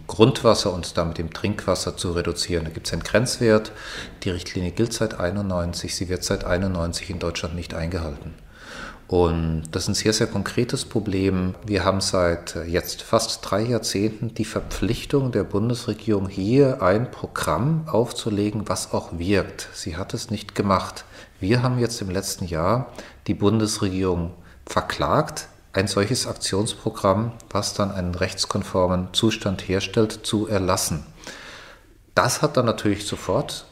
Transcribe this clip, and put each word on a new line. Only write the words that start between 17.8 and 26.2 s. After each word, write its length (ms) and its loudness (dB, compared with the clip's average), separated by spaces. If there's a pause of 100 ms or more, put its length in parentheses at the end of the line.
aufzulegen, 800 0
was 240 -4
auch 260 -4
wirkt. 560 0
Sie 220 -8
hat 180 -6
es 160 -6
nicht 260 -6
gemacht. 500 0 (340)
Wir 240 4
haben 160 2
jetzt 220 0
im 80 -4
letzten 340 -4
Jahr 480 0 (360)
die 60 0
Bundesregierung 1000 2 (320)
verklagt, 840 0 (240)
ein 160 2
solches 400 2